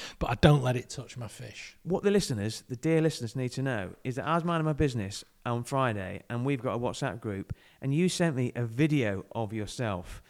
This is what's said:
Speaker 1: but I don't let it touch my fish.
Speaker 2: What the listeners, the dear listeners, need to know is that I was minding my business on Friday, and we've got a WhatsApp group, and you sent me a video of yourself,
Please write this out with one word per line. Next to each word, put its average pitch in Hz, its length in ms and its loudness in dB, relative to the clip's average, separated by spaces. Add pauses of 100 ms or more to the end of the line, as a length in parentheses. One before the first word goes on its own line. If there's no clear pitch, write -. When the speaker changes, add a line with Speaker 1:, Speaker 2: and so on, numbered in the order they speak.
(180)
Speaker 1:
but - 100 -2
I 123 140 -2
don't 147 200 10
let 127 140 2
it - 140 -6
touch - 260 -12
my 113 120 -10
fish. - 540 -16
Speaker 2:
What 180 200 -2
the 202 80 4
listeners, 110 580 2
the 123 80 -6
dear 160 240 2
listeners, 143 360 0
need 127 160 -2
to 131 100 -4
know 113 260 -2 (160)
is 120 120 -4
that 117 100 -4
I 156 80 2
was 165 100 2
minding 165 220 0
my 156 80 2
business 123 500 -2 (220)
on 120 180 -2
Friday, 104 640 0
and 120 160 -4
we've 135 180 0
got 113 120 0
a 117 40 -2
WhatsApp 117 440 -4
group, 98 320 -4 (260)
and 135 140 0
you 175 160 4
sent 165 260 2
me 123 180 0
a 120 120 -2
video 117 680 2
of 110 220 -4
yourself, 104 760 -4